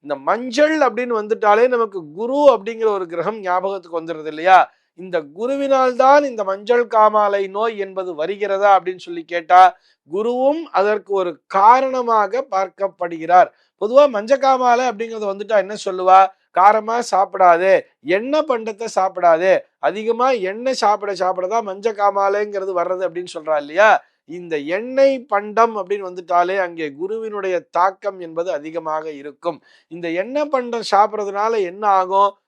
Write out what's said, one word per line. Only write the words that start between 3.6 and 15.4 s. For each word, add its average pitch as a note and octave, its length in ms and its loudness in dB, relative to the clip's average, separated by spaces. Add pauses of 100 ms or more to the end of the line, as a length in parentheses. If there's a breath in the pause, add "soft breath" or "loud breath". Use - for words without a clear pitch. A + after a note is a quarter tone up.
வந்துடுது D#3 320 -10
இல்லையா? F3 260 4 (400)
இந்த F3+ 180 -8 (180)
குருவினால் C4 640 -2
தான் C4+ 280 6
இந்த A3+ 200 -6
மஞ்சள் G#3 420 -2
காமாலை G#3 640 2
நோய் G#3+ 300 -4
என்பது F#3+ 360 -8
வருகிறதா G3 600 0
அப்படின்னு F3+ 320 -2
சொல்லி E3+ 180 -12
கேட்டா, F3 380 4 (480 soft breath)
குருவும் B3 520 0 (100)
அதற்கு G#3 400 -2
ஒரு F#3 200 -2 (240)
காரணமாக A#3 880 2 (120)
பார்க்கப்படுகிறார். F3+ 920 0 (340)
பொதுவா B3+ 220 4 (120)
மஞ்ச A3 220 -2
காமாலை B3+ 480 2
அப்படிங்கறது A3 460 -6
வந்துட்டா G3+ 260 -2